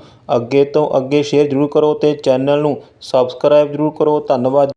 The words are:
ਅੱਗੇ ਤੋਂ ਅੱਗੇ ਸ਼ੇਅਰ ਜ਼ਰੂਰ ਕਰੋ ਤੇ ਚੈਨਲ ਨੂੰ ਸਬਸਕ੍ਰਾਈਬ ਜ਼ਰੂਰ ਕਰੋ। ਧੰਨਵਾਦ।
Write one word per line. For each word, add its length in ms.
ਅੱਗੇ 300
ਤੋਂ 320
ਅੱਗੇ 260
ਸ਼ੇਅਰ 240
ਜ਼ਰੂਰ 260
ਕਰੋ 200
ਤੇ 220
ਚੈਨਲ 460
ਨੂੰ 160
ਸਬਸਕ੍ਰਾਈਬ 680
ਜ਼ਰੂਰ 280
ਕਰੋ। 280
ਧੰਨਵਾਦ। 500